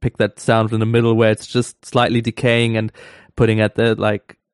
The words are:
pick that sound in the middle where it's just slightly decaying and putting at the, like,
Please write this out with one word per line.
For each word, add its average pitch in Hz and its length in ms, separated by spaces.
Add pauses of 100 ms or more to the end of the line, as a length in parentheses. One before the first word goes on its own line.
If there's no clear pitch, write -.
pick - 160
that - 240
sound 113 320
in 110 80
the 110 60
middle 117 280
where 113 160
it's - 160
just - 380
slightly 120 380
decaying 117 560
and 107 120 (460)
putting 110 240
at 107 140
the, 113 220
like, 104 420 (160)